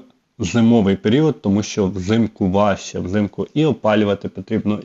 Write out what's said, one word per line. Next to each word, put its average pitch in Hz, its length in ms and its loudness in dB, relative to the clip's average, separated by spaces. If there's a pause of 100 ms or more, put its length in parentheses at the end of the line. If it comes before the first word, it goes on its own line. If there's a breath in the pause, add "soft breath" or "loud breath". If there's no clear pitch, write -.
(380)
зимовий 113 580 2
період, 139 460 0
тому 101 200 0
що 101 240 -2
взимку 98 640 -2
важче, 98 480 0
взимку 92 560 -4
і 151 100 0
опалювати 107 640 0
потрібно, 104 560 -4